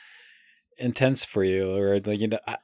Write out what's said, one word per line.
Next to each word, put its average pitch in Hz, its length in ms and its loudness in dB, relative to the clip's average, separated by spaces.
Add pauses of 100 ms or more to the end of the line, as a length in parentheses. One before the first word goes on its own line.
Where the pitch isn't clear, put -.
(760)
intense 131 480 2
for 104 200 -2
you," 95 320 0
or, 101 240 2
like, 104 200 -2
you 110 80 0
know, 107 180 -4
I, - 180 -6